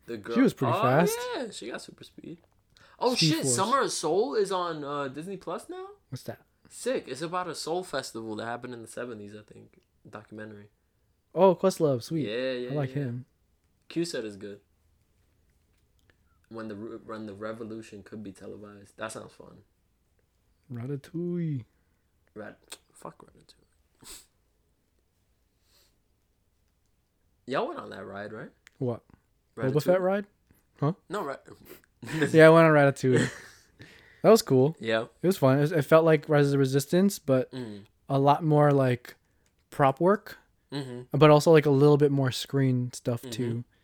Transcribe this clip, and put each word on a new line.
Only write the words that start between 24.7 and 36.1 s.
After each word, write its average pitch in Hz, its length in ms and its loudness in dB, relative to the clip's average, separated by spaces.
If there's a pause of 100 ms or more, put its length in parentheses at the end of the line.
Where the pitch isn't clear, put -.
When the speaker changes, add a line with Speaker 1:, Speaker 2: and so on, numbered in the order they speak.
Speaker 1:
Y'all 156 220 -4
went 302 120 -12
on 104 100 -16
that 98 140 -14
ride, 104 280 -14
right? 127 180 -16 (280)
Speaker 2:
What? 123 240 -6 (540)
Speaker 1:
Ratatouille. 127 160 -4
Speaker 2:
Boba 147 100 0
Fett 180 200 2
ride? 196 240 -4 (540)
Huh? 147 120 0 (160)
Speaker 1:
No, 190 160 -8
Rat-, - 200 -12 (580)
<laughs> 139 300 -2
Speaker 2:
Yeah, 160 140 10
I - 40 12
went 165 160 8
on 156 60 6
Ratatouille. 135 640 4
Speaker 1:
<laughs> - 40 -20 (840)
Speaker 2:
That 175 80 6
was 220 120 6
cool. 135 380 2
Speaker 1:
Yeah. 113 240 -2 (180)
Speaker 2:
It 160 60 -2
was 190 80 2
fun. 135 220 4
It, - 20 2
was, 147 100 2
it 156 120 0
felt 160 220 6
like 160 240 2